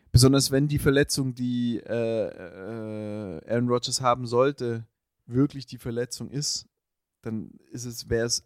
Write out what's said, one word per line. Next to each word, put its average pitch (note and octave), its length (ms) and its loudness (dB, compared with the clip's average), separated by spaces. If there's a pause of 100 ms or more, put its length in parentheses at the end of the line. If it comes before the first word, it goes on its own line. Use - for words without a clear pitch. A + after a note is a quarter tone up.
(120)
besonders C3+ 400 6
wenn C#3 160 2
die C#3+ 120 0
Verletzung, C#3 560 2
die, A#2+ 420 -2
äh, A2+ 500 -2
äh, G#2 1200 -10
Aaron A#2+ 200 2
Rodgers B2 320 0
haben B2 240 2
sollte, A#2+ 600 0 (420)
wirklich C3+ 380 0
die B2+ 120 -14
Verletzung A#2+ 520 -6
ist, - 380 -6 (540)
dann A2 300 -6 (200)
ist B2 140 -10
es, A#2 240 -12
wär's, A#2 360 2